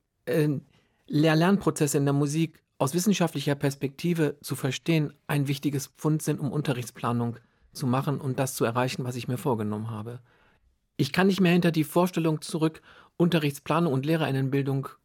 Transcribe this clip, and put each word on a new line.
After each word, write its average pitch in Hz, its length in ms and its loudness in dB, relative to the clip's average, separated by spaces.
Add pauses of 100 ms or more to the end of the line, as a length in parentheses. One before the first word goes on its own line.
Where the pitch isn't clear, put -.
(260)
äh, 151 340 2 (480)
Lehr-Lernprozesse 160 920 2
in 139 80 2
der 143 80 2
Musik 147 500 -2 (140)
aus 139 160 0
wissenschaftlicher 170 640 0
Perspektive 143 840 -2
zu - 140 -6
verstehen, 147 580 -2 (120)
ein 147 220 0
wichtiges 139 400 -2
Pfund 151 340 -2
sind, 147 180 -2
um 143 120 -4
Unterrichtsplanung 120 840 -4 (360)
zu - 140 -4
machen 135 320 0
und 135 200 -4
das 131 160 -2
zu 135 100 0
erreichen, 123 380 0
was 123 120 -6
ich 117 120 -8
mir 123 100 -2
vorgenommen 107 520 -2
habe. 117 300 -10 (800)
Ich 139 160 -2
kann 185 140 2
nicht 190 140 2
mehr 170 100 4
hinter 175 200 4
die 160 120 0
Vorstellung 165 580 0
zurück, 160 400 -2 (360)
Unterrichtsplanung 160 760 2
und 135 120 0
Lehrerinnenbildung 135 840 0 (160)